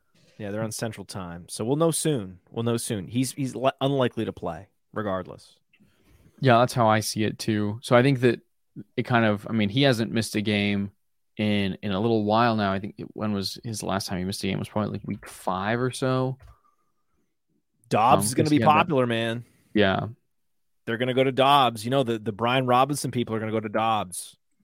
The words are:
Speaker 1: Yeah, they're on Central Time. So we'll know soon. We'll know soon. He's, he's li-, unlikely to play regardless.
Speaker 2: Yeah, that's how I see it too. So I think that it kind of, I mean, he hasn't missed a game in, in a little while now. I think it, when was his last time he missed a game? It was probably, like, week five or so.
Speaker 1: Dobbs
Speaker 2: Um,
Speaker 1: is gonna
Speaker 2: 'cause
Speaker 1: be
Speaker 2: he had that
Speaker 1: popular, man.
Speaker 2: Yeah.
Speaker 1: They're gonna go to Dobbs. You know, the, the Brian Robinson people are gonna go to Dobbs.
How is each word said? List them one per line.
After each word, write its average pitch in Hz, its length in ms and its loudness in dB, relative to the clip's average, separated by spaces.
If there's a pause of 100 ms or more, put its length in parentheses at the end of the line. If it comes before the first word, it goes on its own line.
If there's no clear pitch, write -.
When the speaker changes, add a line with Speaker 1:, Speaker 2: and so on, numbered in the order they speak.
(380)
Speaker 1:
Yeah, 101 140 -8
they're 107 100 -6
on 107 100 -6
Central 104 320 -8
Time. 87 440 -12
So - 180 -8
we'll 139 100 0
know 165 140 2
soon. 107 480 -4 (120)
We'll 117 120 -6
know 117 160 0
soon. 101 300 -6
He's, 127 240 -2
he's 127 220 -6
li-, 127 180 2 (100)
unlikely 131 420 0
to 98 80 -4
play 87 360 -10 (260)
regardless. 95 640 -8 (840)
Speaker 2:
Yeah, 123 200 6
that's 123 120 2
how 117 160 2
I 107 120 4
see 107 240 -2
it - 140 -2
too. 104 440 -2
So - 120 2
I 120 80 8
think 135 180 4
that 123 200 4 (560)
it 127 60 0
kind 113 240 2
of, 104 240 0
I - 20 -4
mean, 107 160 0
he 127 140 0
hasn't 117 300 2
missed 110 240 -2
a 107 40 2
game 101 520 0 (440)
in, 104 460 -2
in 107 80 -6
a 95 100 -2
little 110 240 0
while 113 300 2
now. 101 180 0
I 98 60 -4
think 98 200 -10
it, - 160 -12
when 107 180 -6
was 98 320 -6
his 107 180 -8
last 92 240 -4
time 90 120 -6
he 90 60 -4
missed 98 200 -6
a - 20 -4
game? 98 100 -2
It 98 40 -4
was 98 80 -8
probably, 104 240 -4
like, 104 140 -10
week 104 200 -8
five 101 540 -4
or 127 100 -2
so. 131 480 -2 (1500)
Speaker 1:
Dobbs 120 340 6
Speaker 2:
Um, - 40 0
Speaker 1:
is 131 80 -4
gonna 156 100 2
Speaker 2:
'cause 151 60 0
Speaker 1:
be 151 60 6
Speaker 2:
he 117 60 2
had 131 60 4
that 151 40 8
Speaker 1:
popular, 151 340 2
man. 117 380 -2 (300)
Speaker 2:
Yeah. 98 320 2 (800)
Speaker 1:
They're 117 100 -2
gonna 123 180 -2
go 131 100 4
to 135 80 2
Dobbs. 127 520 4
You 117 60 -4
know, 139 140 2
the, 113 140 -2
the 107 140 -4
Brian 120 340 0
Robinson 135 440 2
people 120 240 -4
are 107 60 -4
gonna 110 120 -4
go 110 80 0
to 110 80 -6
Dobbs. 107 680 -2 (280)